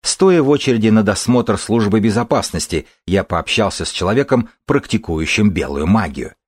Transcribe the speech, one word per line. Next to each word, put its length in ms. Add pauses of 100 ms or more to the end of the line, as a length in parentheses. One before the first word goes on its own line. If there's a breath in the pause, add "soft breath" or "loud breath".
Стоя 400
в 60
очереди 400
на 140
досмотр 560
службы 420
безопасности, 880 (200 soft breath)
я 180
пообщался 600
с 60
человеком, 580 (180 loud breath)
практикующим 840
белую 360
магию. 480 (140)